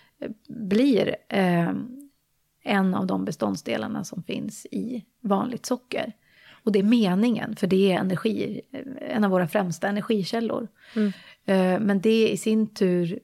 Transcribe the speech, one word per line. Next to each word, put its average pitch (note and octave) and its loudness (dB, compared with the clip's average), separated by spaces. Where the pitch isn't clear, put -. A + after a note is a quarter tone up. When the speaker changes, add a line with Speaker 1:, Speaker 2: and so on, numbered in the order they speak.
Speaker 1:
eh, - -8
blir, A3 2
eh, F3+ 2
en F#3+ 2
av G3 -2
de F#3+ -2
beståndsdelarna G#3 -4
som - -12
finns - -10
i A3 -6
vanligt G3+ -2
socker. B3 -6
Och G#3+ 0
det G3+ 4
är F#3+ 2
meningen, G#3+ 2
för F#3+ -2
det F#3+ 4
är F3 2
energi, G3+ -2
eh, - -8
en G#3+ 2
av G3 2
våra F3+ 2
främsta G3 -2
energikällor. G#3+ -2
Speaker 2:
Mm. G#3 2
Speaker 1:
Eh, F#3 4
men G3+ 2
det A3 4
i G3+ -2
sin A3 0
tur F3+ 0